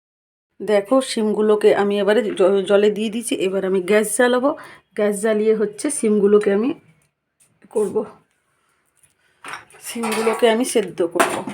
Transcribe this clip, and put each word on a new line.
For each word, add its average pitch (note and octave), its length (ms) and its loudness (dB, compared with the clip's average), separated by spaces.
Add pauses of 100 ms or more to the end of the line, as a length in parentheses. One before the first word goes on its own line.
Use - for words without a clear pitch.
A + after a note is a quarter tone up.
(640)
দেখো G#3 380 2
সিমগুলোকে G#3+ 760 2
আমি G3+ 240 0
এবারে G#3 240 2
জ-, G3 440 0
জলে G#3 240 4
দিয়ে G#3 200 -4
দিচ্ছি। A3+ 240 -6
এবার F#3+ 300 -4
আমি F#3+ 180 0
গ্যাস G#3+ 340 0
জ্বালাবো। B3 400 2 (380)
গ্যাস G3+ 260 -2
জ্বালিয়ে A3 340 0
হচ্ছে G#3+ 360 -4
সিমগুলোকে G#3 600 2
আমি A#3 220 -2 (960)
করব, G#3 340 -2 (1800)
সিমগুলোকে A3+ 680 -2
আমি A3+ 140 0
সেদ্ধ F#3+ 380 -2
করব, - 400 -2 (120)